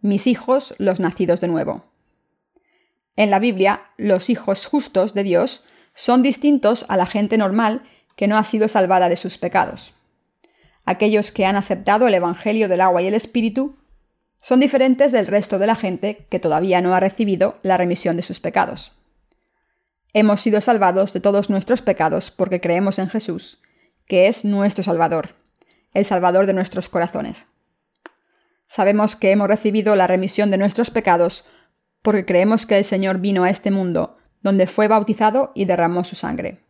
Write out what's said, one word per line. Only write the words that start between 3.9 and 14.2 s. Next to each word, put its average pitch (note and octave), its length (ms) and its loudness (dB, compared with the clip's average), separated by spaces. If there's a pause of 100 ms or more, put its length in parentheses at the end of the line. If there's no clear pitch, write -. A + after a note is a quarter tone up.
los G3+ 340 0
hijos G3 340 -2
justos G#3+ 500 -2
de G3+ 100 -2
Dios F3+ 400 -2 (320)
son B3 260 2
distintos C4 640 2
a G3 80 -2
la F3+ 100 0
gente G#3 320 -2
normal G#3+ 440 0 (320)
que G3+ 140 -2
no G#3+ 100 2
ha G#3+ 60 2
sido A3 240 0
salvada F#3 400 2
de E3+ 80 0
sus - 200 -10
pecados. - 580 -4 (920)
Aquellos G#3 480 0
que G3+ 120 -2
han F#3+ 120 0
aceptado G3+ 500 0
el A3 80 4
Evangelio G#3 540 -2
del F3+ 140 2
agua F3+ 200 2
y F#3 60 -2
el G3+ 60 -2
Espíritu A#3 640 -4 (640)